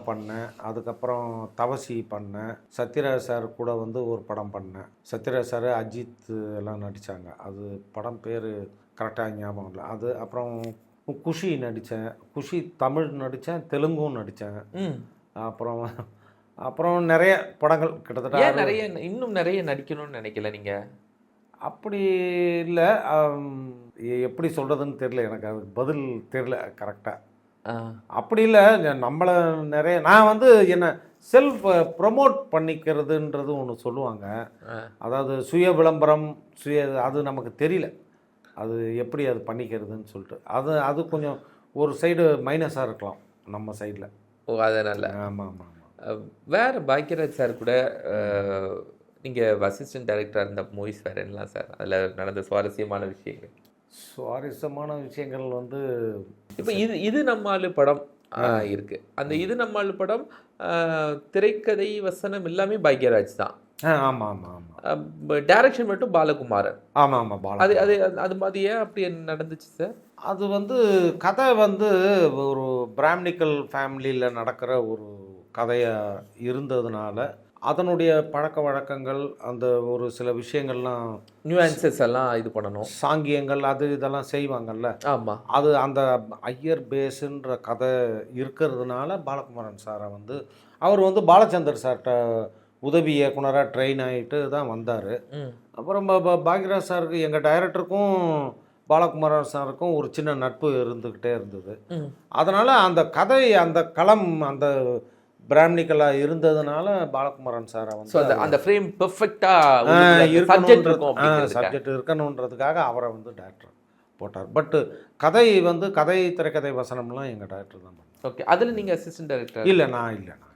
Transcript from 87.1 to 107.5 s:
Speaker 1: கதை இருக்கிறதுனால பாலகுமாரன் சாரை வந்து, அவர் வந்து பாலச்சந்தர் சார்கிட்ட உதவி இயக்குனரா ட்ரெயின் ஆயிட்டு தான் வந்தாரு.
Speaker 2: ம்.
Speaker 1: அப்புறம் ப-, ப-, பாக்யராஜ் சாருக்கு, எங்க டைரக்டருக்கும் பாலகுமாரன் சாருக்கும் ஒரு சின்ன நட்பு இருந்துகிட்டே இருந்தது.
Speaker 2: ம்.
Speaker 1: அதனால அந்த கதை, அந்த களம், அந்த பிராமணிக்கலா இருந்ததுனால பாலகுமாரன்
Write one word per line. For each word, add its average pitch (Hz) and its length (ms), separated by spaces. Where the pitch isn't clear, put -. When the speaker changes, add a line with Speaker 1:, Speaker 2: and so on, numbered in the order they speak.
Speaker 1:
கதை 120 260
இருக்கிறதுனால 135 880
பாலகுமாரன் 120 600
சாரை 104 260
வந்து, 104 360
அவர் 196 200
வந்து 190 220
பாலச்சந்தர் 170 640
சார்கிட்ட 120 640
உதவி 151 420
இயக்குனரா 139 440
ட்ரெயின் 135 360
ஆயிட்டு 127 480
தான் 143 200
வந்தாரு. 113 520
Speaker 2:
ம். 139 220
Speaker 1:
அப்புறம் 196 340
ப-, 190 160
ப-, 175 240
பாக்யராஜ் 185 440
சாருக்கு, 165 320
எங்க 151 180
டைரக்டருக்கும் 175 1120
பாலகுமாரன் 156 640
சாருக்கும் 143 420
ஒரு 139 160
சின்ன 151 220
நட்பு 131 360
இருந்துகிட்டே 120 560
இருந்தது. 101 540
Speaker 2:
ம். 151 240
Speaker 1:
அதனால 196 440
அந்த 185 380
கதை, 233 440
அந்த 165 380
களம், 175 500
அந்த 135 580
பிராமணிக்கலா 160 640
இருந்ததுனால 156 1000
பாலகுமாரன் 131 640